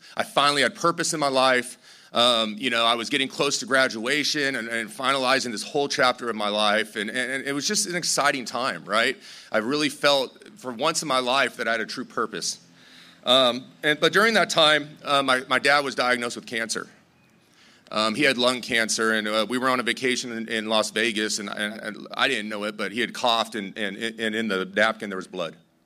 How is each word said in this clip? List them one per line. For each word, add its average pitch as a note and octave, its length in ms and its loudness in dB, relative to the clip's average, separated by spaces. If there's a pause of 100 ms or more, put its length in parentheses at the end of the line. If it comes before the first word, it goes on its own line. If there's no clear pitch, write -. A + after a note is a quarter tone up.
(160)
I - 80 -2
finally C#3+ 380 4
had A#2 120 2
purpose E3 380 0
in D#3 80 -2
my C#3+ 80 2
life. C3 480 2 (380)
Um, A2+ 420 4
you B2+ 140 -2
know, A#2 160 2
I A#2+ 80 4
was A#2 160 -4
getting C3+ 180 0
close C#3+ 300 -2
to B2 80 -8
graduation C3 880 0
and, A2+ 140 -6
and A2+ 200 -4
finalizing C3 640 0
this G#2 120 -6
whole C#3+ 260 -4
chapter B2+ 420 0
of G#2+ 60 -4
my G#2 120 -2
life. G#2+ 480 0
And, G#2 140 -6
and, B2+ 220 -4
and C3 120 -6
it C#3 80 -4
was C#3+ 160 -4
just G#3 180 -2
an F3 100 -6
exciting C#3+ 500 0
time, A2+ 400 -4
right? A2+ 320 2 (340)
I A2 60 4
really C#3+ 320 0
felt C#3+ 640 0
for B2 160 -10
once D#3 300 -2
in D#3+ 60 -8
my B2+ 100 2
life B2+ 380 0
that A2+ 120 -2
I A2+ 40 2
had A2+ 100 0
a G2+ 40 -4
true A#2+ 200 -10
purpose. - 540 -6 (640)
Um, B2+ 400 4 (180)
and, D3+ 180 2
but D#3+ 140 2
during A3 200 4
that F3+ 140 4
time, D3+ 560 4
uh, C#3 180 2
my, B2+ 240 2
my B2+ 120 2
dad C#3 260 4
was B2 100 -4
diagnosed B2 420 0
with G#2 100 -14
cancer. A2+ 400 -6 (1040)
Um, A2 220 2
he C#3+ 80 -2
had C3+ 160 2
lung B2 240 2
cancer, A2+ 500 0
and, G#2+ 160 -2
uh, G#2+ 180 0
we B2 120 -2
were C3 100 0
on B2+ 120 2
a - 20 -2
vacation B2 500 -2
in, A2+ 160 -8
in A2 220 -4
Las G#2+ 220 2
Vegas, G#2+ 480 -2
and, G2+ 100 -8
and, G#2 300 -6
and - 340 -12
I C3 140 0
didn't G#2+ 200 -4
know G#2 160 -8
it, G#2+ 140 -6
but G2 120 -4
he A2+ 100 -6
had A2 120 -2
coughed, A2+ 420 0
and, G2 220 -8
and, G#2 220 -6
and A2+ 360 -6
in A2+ 140 -2
the F#2+ 160 -2
napkin G#2 460 0
there F#2+ 80 -8
was F2 80 -10
blood. E2+ 300 -8 (300)